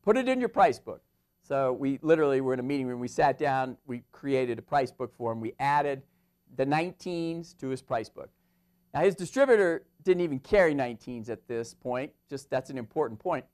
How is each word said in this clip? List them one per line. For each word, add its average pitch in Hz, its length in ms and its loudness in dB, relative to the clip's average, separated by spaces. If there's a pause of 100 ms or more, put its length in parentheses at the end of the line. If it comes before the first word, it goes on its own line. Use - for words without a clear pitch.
Put 214 140 4
it 254 120 2
in 262 120 2
your 240 80 0
price 170 300 2
book." 87 240 -14 (400)
So 135 320 0
we 135 260 -2
literally 151 400 4
were 131 140 0
in 127 60 -2
a 123 40 -6
meeting 135 220 -2
room. 123 140 -6
We 123 80 -6
sat 139 300 0
down. 135 380 -2 (100)
We 120 240 -10
created 127 480 -2
a 113 40 -16
price 139 280 -2
book 120 240 -10
for 117 160 -4
him. 113 100 -6
We 113 200 -6
added 143 420 0 (540)
the 135 80 0
nineteens 165 920 -4
to 131 100 -8
his 131 140 -6
price 113 260 -4
book. - 220 -18 (640)
Now, 143 80 -2
his 185 160 4
distributor 208 680 4 (200)
didn't 180 180 2
even 147 160 -2
carry 180 340 4
nineteens 123 560 -6
at 110 200 -10
this 117 260 -6
point. 127 380 -6 (180)
Just 139 180 -12
that's 131 220 -4
an 131 80 -8
important 117 400 -4
point. 160 360 -4